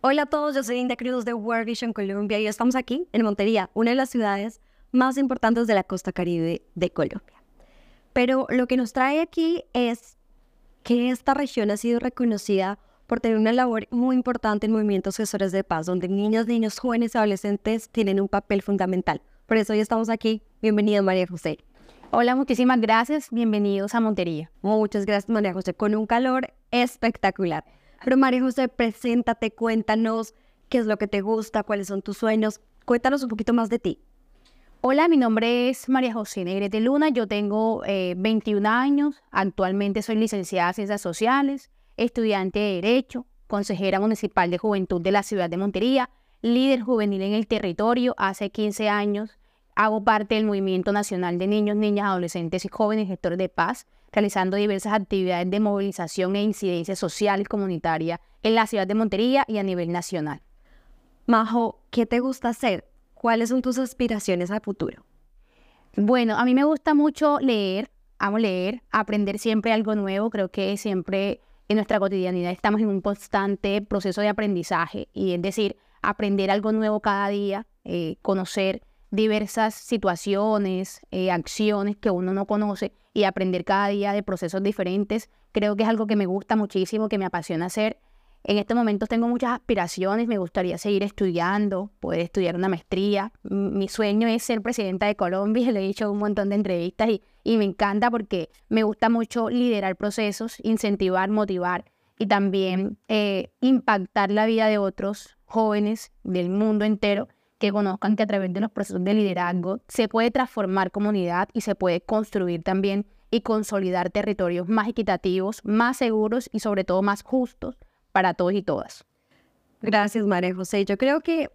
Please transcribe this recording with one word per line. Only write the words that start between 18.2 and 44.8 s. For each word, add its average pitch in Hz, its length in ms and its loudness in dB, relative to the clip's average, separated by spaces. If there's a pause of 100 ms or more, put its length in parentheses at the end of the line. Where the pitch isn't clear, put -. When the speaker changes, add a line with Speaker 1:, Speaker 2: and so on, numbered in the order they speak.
Speaker 1:
un 202 80 0
papel 202 320 0
fundamental. 185 600 0 (240)
Por 220 120 2
eso 220 160 0
hoy 214 80 2
estamos 226 260 0
aquí. 220 340 -2 (200)
Bienvenida, 208 400 4
María 185 260 2
José. 165 300 -6 (540)
Speaker 2:
Hola, 240 220 4
muchísimas 254 460 4
gracias. 226 500 2
Bienvenidos 208 640 0
a 240 60 2
Montería. 175 640 -2
Speaker 1:
Muchas 208 440 0
gracias, 202 240 -2
María 208 220 0
José, 180 220 -6
con 214 220 0
un 214 100 -2
calor 254 480 0 (180)
espectacular. 196 920 0 (380)
Pero, 254 120 2
María 254 260 4
José, 262 260 0
preséntate, 233 840 -2
cuéntanos 226 880 -2 (340)
qué 262 80 2
es 233 80 2
lo 214 120 0
que 214 100 -2
te 202 140 0
gusta, 214 420 -2
cuáles 202 240 -4
son 196 160 -6
tus 202 160 -8
sueños. 220 420 0 (240)
Cuéntanos 262 380 2
un 247 60 -6
poquito 220 240 0
más 226 180 2
de 233 80 0
ti. - 200 -4 (840)
Speaker 2:
Hola, 285 260 4
mi 330 100 6
nombre 240 520 2
es 254 200 -6
María 254 240 2
José 208 320 -6
Negrete 196 340 -2
Luna, 285 300 4
yo 233 160 2
tengo, 208 600 0
eh, 185 280 -2
veintiún 208 520 0
años, 277 480 2 (160)
actualmente 196 720 0
soy 220 140 -2
licenciada 190 520 0
en 185 60 -4
Ciencias 202 260 -4
Sociales, 269 720 0 (260)
estudiante 214 640 0
de 208 160 0
Derecho, 247 500 0 (220)
consejera 196 520 -2
municipal 202 520 0
de 175 80 -2
Juventud 190 420 -2